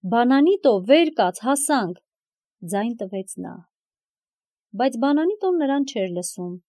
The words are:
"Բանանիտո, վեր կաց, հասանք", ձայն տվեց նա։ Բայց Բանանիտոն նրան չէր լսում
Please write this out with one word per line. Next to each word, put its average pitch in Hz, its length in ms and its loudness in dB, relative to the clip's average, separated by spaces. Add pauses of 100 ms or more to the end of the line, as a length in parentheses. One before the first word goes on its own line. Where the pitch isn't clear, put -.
"Բանանիտո, 262 760 4
վեր 302 320 4
կաց, 180 280 0
հասանք", 262 560 -2 (640)
ձայն 202 320 -4
տվեց 190 400 -10
նա։ 180 200 -12 (1200)
Բայց 247 240 -2
Բանանիտոն 339 600 0
նրան 277 280 0
չէր 190 260 -4
լսում 180 400 -8 (160)